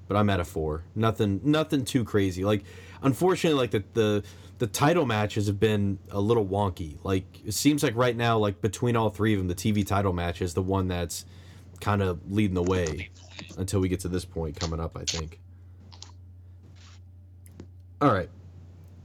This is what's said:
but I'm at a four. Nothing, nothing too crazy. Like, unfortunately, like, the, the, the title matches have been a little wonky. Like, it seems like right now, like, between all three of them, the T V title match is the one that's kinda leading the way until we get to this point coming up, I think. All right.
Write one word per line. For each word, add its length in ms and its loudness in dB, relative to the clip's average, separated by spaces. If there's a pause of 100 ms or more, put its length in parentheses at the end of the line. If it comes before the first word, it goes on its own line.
but 100 0
I'm 140 6
at 80 2
a 60 -2
four. 380 -4 (120)
Nothing, 480 2
nothing 420 2
too 180 0
crazy. 400 0
Like, 200 2 (400)
unfortunately, 560 2
like, 120 0
the, 120 0 (100)
the, 300 2 (340)
the 100 -2
title 380 2
matches 420 0
have 120 0
been 400 2 (100)
a 100 -4
little 260 2
wonky. 580 -4
Like, 220 0 (200)
it 80 -6
seems 300 2
like 120 0
right 220 2
now, 220 2
like, 200 0
between 360 0
all 160 2
three 220 2
of 60 2
them, 80 -2
the 80 -2
T 160 -2
V 120 2
title 300 2
match 280 -4
is 140 -4
the 80 0
one 240 0
that's 380 -4 (540)
kinda 380 0 (100)
leading 280 2
the 80 2
way 460 0 (480)
until 220 -2
we 80 2
get 140 -2
to 80 -6
this 160 -2
point 340 -8
coming 220 -4
up, 160 -8
I 80 -10
think. 340 -8 (2500)
All 100 6
right. 180 0 (760)